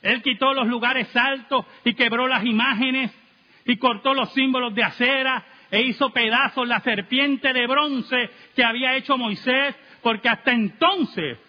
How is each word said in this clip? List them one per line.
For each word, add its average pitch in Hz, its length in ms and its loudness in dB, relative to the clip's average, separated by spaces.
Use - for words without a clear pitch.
Él 226 200 0
quitó 262 320 0
los 254 140 0
lugares 240 480 -2
altos 254 500 0
y 240 80 2
quebró 240 340 0
las 233 180 0
imágenes 247 680 0
y 233 120 0
cortó 247 360 0
los 262 200 -2
símbolos 254 420 0
de 226 80 0
acera 254 640 0
e 208 100 2
hizo 254 300 0
pedazos 240 560 0
la 233 140 -2
serpiente 254 720 0
de 247 140 0
bronce 262 640 -2
que 254 80 2
había 247 320 0
hecho 269 220 -2
Moisés, 254 580 -2
porque 226 280 0
hasta 240 220 0
entonces 220 840 0